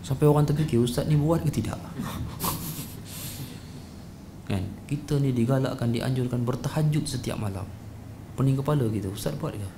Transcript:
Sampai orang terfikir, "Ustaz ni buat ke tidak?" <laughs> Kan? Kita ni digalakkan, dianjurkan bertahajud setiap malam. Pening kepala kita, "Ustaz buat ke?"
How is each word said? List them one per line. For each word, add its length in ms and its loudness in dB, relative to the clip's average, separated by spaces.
Sampai 240 4
orang 160 8
terfikir, 400 4
"Ustaz 240 0
ni 80 6
buat 320 4
ke 60 2
tidak?" 260 0
<laughs> 2750 -8
Kan? 160 0
Kita 320 -2
ni 160 4
digalakkan, 640 2
dianjurkan 480 0
bertahajud 640 0
setiap 320 -4
malam. 240 -4
Pening 240 4
kepala 320 2
kita, 160 0
"Ustaz 320 -4
buat 160 -4
ke?" 220 -6